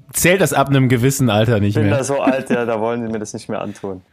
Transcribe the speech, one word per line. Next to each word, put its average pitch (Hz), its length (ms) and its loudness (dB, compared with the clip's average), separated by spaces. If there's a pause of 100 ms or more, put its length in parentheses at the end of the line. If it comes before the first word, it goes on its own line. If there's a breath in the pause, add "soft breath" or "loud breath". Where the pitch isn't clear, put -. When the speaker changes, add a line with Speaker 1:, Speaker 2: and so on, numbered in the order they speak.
(120)
Speaker 1:
zählt 185 280 2
das 156 120 2
ab 139 180 0
einem 131 180 4
gewissen 127 420 2
Alter 107 300 2
nicht 101 100 2
Speaker 2:
Ich 104 60 -2
bin - 100 2
Speaker 1:
mehr? 143 120 2
Speaker 2:
da 131 60 -2
so 135 160 -2
alt, 131 300 -2
ja, 120 140 0
da 113 160 -2
wollen 117 260 -2
die 110 60 -6
mir 110 80 -4
das 107 120 -10
nicht - 160 -12
mehr 101 120 -6
antun. 98 420 -10 (100)